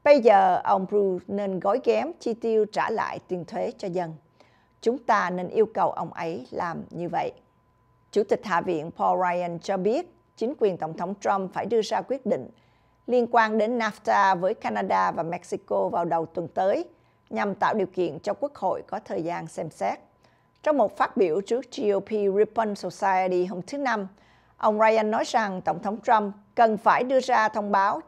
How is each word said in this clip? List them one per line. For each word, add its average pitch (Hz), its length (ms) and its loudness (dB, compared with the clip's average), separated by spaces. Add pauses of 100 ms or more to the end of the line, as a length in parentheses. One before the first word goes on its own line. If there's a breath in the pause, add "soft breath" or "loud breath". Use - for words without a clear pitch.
Bây 294 160 8
giờ, 196 440 6
ông 190 240 2
Bruce 196 400 0
nên 196 320 -4
gói 202 240 2
ghém 233 360 2
chi 233 140 -4
tiêu 220 380 2
trả - 180 -2
lại 160 280 -4 (100)
tiền 175 160 -6
thuế 185 340 -6
cho 202 100 -8
dân. 170 260 -6 (680 soft breath)
Chúng 240 180 0
ta 202 320 0
nên 180 180 -4
yêu 214 180 2
cầu 185 240 0
ông - 220 -8
ấy 170 380 -8
làm 165 400 -6
như 170 180 -8
vậy. 160 240 -4 (800)
Chủ 202 160 2
tịch 220 160 0
Hạ 180 160 0
viện 165 360 -4
Paul 185 240 0
Ryan 175 380 -2
cho 196 180 -4
biết 220 380 -2 (220)
chính 240 220 -4
quyền 190 180 2
Tổng 160 200 -8
thống 185 240 -6
Trump 196 320 -2
phải - 140 -6
đưa 220 160 2
ra 202 200 -4
quyết 262 240 -6
định 147 240 -2 (560 soft breath)
liên 240 240 2
quan 220 280 2
đến 226 200 0
nafta 208 580 2
với 180 180 -2
Canada 196 580 -2
và 165 100 -6
Mexico 190 680 -4
vào 180 160 -2
đầu 165 220 -2
tuần 165 220 -8
tới, 208 360 0 (460 soft breath)
nhằm 208 240 -4
tạo 165 200 0
điều 190 120 0
kiện 170 340 -4
cho 202 140 -4
Quốc 285 200 -6
hội - 320 -4
có 196 180 -10
thời 185 180 -8
gian 165 240 -8
xem 160 240 -10
xét. 202 280 -6 (640 soft breath)
Trong 302 160 2
một 202 180 0
phát - 200 -2
biểu 185 240 2
trước 233 240 -4 (120)
G - 60 -6 (120)
O 196 60 0
P 196 100 -14 (280)
Ripon 214 360 0
Society 185 720 0
hôm 180 180 -6
thứ 277 160 -10
Năm, 226 300 -4 (480 soft breath)
ông 214 220 2
Ryan 220 320 4
nói 226 160 0
rằng 202 340 0
Tổng 170 220 -4
thống 214 220 -4
Trump 208 300 2 (200)
cần 226 220 4
phải 180 280 2
đưa 262 160 4
ra 226 280 2
thông 208 240 -4
báo 202 360 2